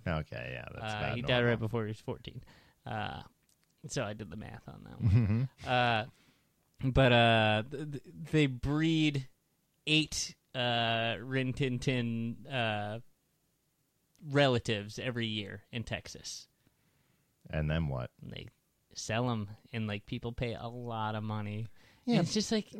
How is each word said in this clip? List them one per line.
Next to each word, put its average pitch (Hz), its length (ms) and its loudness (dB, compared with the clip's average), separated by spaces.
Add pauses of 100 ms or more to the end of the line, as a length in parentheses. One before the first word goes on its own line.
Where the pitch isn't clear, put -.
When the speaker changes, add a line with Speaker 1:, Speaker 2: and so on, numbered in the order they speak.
Speaker 1:
Okay, 73 460 -4
yeah, 62 200 -10
that's 107 220 -6
Speaker 2:
Uh, - 20 -6
Speaker 1:
about 131 180 -2
Speaker 2:
he 123 60 -4
died - 80 -6
Speaker 1:
normal. 123 220 4
Speaker 2:
right 113 80 0
before 113 240 -2
he 104 60 -6
was 110 100 -8
fourteen. - 420 -10 (460)
Uh, 104 340 -6 (680)
so 139 160 -4
I 104 100 -6
did 107 180 -12
the 87 40 -12
math 110 320 -14
on - 180 -18
that - 140 -18
one. 113 480 4 (160)
Speaker 1:
Mm-hmm. 131 60 -8
Speaker 2:
Uh, 120 340 2 (880)
but, 131 220 8
uh, 113 560 6
th-, 147 220 -8
th-, 139 120 -8 (280)
they 156 160 6
breed 147 800 2 (580)
eight, 156 480 2 (220)
uh, 117 680 2
Rin 131 320 0
Tin 127 240 0
Tin, 117 600 0 (140)
uh, 110 460 -2 (1300)
relatives 123 680 2
every 117 280 -2
year 101 340 -6 (100)
in 120 120 -6
Texas. - 640 -10 (1000)
Speaker 1:
And 78 200 0
then 80 180 2
what? 64 240 -4 (100)
Speaker 2:
And - 100 -14
they - 160 -12 (460)
sell 120 360 -2
'em, 107 200 -4 (240)
and, 110 140 -2
like, 104 180 -6
people 120 260 -8
pay 117 280 -4
a - 80 -8
lot 117 480 -4
of 107 80 -4
money. 107 440 -4 (380)
Speaker 1:
Yeah, 240 120 4
Speaker 2:
And 180 80 6
it's - 80 -4
just 208 180 0
like, 214 160 0 (120)